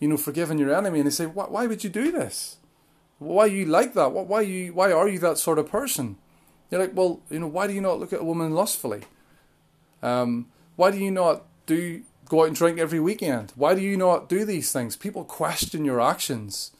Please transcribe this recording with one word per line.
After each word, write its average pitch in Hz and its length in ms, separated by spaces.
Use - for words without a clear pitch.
you 147 80
know, 151 80
forgiving 156 420
your 143 160
enemy, 180 260
and 139 60
they 143 60
say, 165 140
"Why, 180 180
why 240 220
would 220 180
you 190 60
do 254 200
this? - 460
Why 175 260
are 214 40
you 196 180
like 214 260
that? 143 200
Why, 190 100
why 190 160
are 220 40
you, 185 300
why 185 180
are 180 180
you 190 100
that 165 180
sort 160 220
of 147 120
person?" 151 460
You're 180 100
like, 185 160
"Well, 180 320
you 156 100
know, 165 80
why 180 200
do 202 80
you 196 80
not 185 180
look 175 140
at - 80
a - 20
woman 160 300
lustfully? 131 480
Um, 120 440
why 185 140
do 196 80
you 196 120
not 180 340
do, 170 360
go 160 160
out 160 60
and 156 80
drink 170 220
every 160 220
weekend? 151 540
Why 147 200
do 190 80
you 196 160
not 175 320
do 202 160
these 170 260
things?" 120 240
People - 280
question 160 600
your 127 160
actions. 120 800